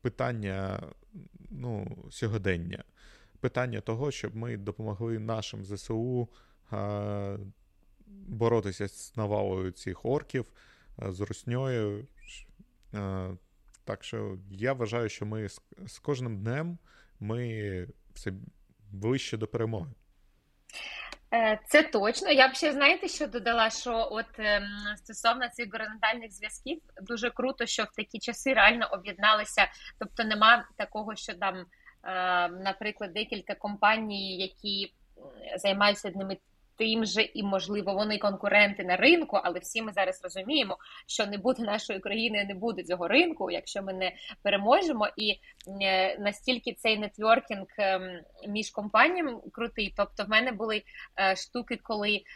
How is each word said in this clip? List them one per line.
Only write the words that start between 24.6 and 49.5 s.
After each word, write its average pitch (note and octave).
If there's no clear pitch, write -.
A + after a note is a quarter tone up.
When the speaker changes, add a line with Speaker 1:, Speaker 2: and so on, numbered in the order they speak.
Speaker 2:
стосовно A#3
цих A#3
горизонтальних A3
зв'язків, C4
дуже A#3
круто, B3+
що -
в -
такі G#3+
часи C4
реально A3
об'єдналися. G3+
Тобто A3+
нема G#3+
такого, G#3+
що G#3
там, F#3
е, F3+
наприклад, F#3+
декілька G#3
компаній, G3+
які, G3
м, -
займаються G3+
одним F#3+
і -
тим A3
же, G3
і, G#3+
можливо, G3
вони G#3
конкуренти G3+
на F3+
ринку, C4
але F3+
всі A3+
ми A3
зараз F#3+
розуміємо, F#3+
що -
не G3+
буде A3+
нашої G#3
країни, G#3
не G3
буде F#3
цього E3+
ринку, C#4
якщо F#3
ми F#3+
не F#3
переможемо. G#3+
І, G#3
е, F#3+
настільки A3
цей A3
нетворкінг, G#3+
ем, F#3
між G#3
компаніями B3